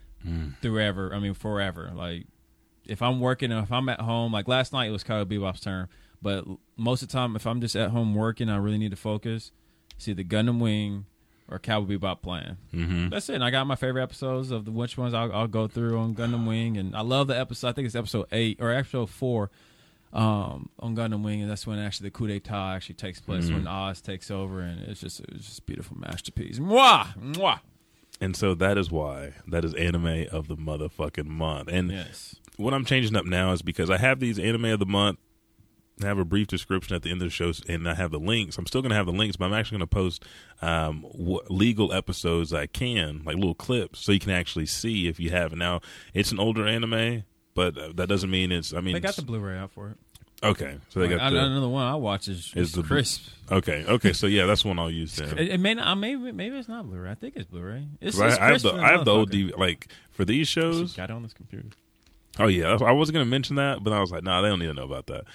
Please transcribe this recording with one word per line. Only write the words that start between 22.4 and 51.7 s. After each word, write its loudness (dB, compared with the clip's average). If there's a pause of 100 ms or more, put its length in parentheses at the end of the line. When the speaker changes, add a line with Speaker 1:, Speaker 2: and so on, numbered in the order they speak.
Speaker 2:
actually -10
takes -10
place, -2
Speaker 1:
Mm. 2
Speaker 2:
when -2
Oz -6
takes -10
over, -4
and -6
it's -10
just, -12
it's -16
just -16
a -20
beautiful -10
masterpiece. -8
Mwah! 8 (200)
Mwah! 2 (600)
Speaker 1:
And -2
so 2
that 2
is 0
why -4 (140)
that 0
is 0
anime 0
of -4
the -6
motherfucking -6
month. -4
And 0
Speaker 2:
Yes. -10 (200)
Speaker 1:
what 0
I'm 0
changing 2
up 2
now 2
is 0
because -2
I 4
have 2
these -2
anime 0
of 2
the 2
month, 2 (840)
I -2
have 0
a 2
brief 2
description -2
at -4
the -6
end -2
of -2
the -2
show, -2 (160)
and -2
I 0
have -2
the -4
links. -2
I'm -6
still 0
gonna 2
have 2
the 0
links, 0
but -2
I'm 0
actually -2
gonna -2
post, 0 (360)
um, 0
wh-, -4
legal 4
episodes 0
I -2
can, -4
like -4
little 2
clips, -4
so -2
you 6
can 0
actually -2
see -2
if -2
you -2
have. 0
Now, -2 (320)
it's 2
an -2
older 2
anime, 0 (300)
but, 2
uh, -10
that -2
doesn't 2
mean 2
it's, -2
I -4
mean, 0
Speaker 2:
They -2
got -2
Speaker 1:
it's -4
Speaker 2:
the -8
Blu-ray -6
out -10
for -14
it. -14 (460)
Speaker 1:
Okay, 0 (100)
so -2
they 4
Speaker 2:
Like, 4
Speaker 1:
got 2
Speaker 2:
I, 4
Speaker 1:
the 4
Speaker 2:
another 2
one 0